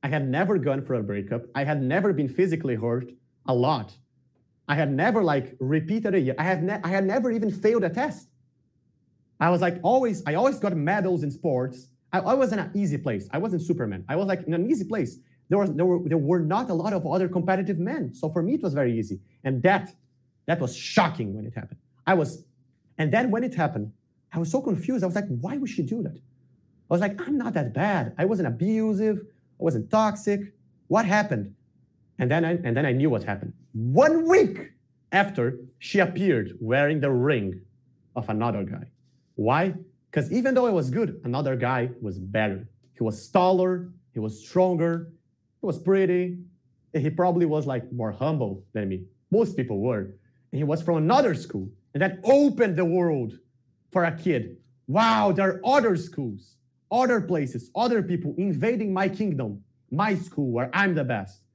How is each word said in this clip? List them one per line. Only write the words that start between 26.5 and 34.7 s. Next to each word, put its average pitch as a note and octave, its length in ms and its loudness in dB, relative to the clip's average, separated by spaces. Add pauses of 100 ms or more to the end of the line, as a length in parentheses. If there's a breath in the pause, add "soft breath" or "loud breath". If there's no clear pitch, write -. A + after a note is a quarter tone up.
was F3 60 2
like, G3+ 200 -2
"I'm D4 160 -4
not A#3 180 -4
that C3 200 -4
bad. D3+ 420 -2
I F3+ 100 0
wasn't F#3+ 200 0
abusive. G#3+ 720 0
I - 460 -16
wasn't B2+ 260 0
toxic. G#3 640 0 (320)
What G#3+ 180 2
happened?" F3 500 0 (680)
And B2+ 100 2
then E3 140 2
I, E3 80 0 (100)
and A#2 140 0
then D3 100 2
I B2+ 60 2
knew C#3 180 2
what A2 140 -2
happened. G#2 280 -6 (200)
One C4+ 560 4
week - 420 4 (400)